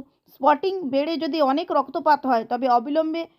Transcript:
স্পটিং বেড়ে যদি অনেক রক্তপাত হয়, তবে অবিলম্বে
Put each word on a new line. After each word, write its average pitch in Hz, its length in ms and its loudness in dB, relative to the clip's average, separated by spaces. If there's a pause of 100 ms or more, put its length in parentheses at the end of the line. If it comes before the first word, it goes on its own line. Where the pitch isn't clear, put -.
(280)
স্পটিং 294 460 0 (160)
বেড়ে 294 280 0
যদি 311 240 -4
অনেক 285 300 0
রক্তপাত 294 540 0
হয়, 233 200 2
তবে 247 240 -4
অবিলম্বে 311 540 0 (160)